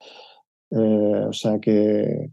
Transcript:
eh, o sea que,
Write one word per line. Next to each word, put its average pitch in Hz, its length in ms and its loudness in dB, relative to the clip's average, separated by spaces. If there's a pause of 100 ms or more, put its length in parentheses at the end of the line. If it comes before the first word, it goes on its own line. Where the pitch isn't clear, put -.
(720)
eh, 156 60 -4 (520)
o - 40 -6
sea 110 260 -2
que, 104 760 0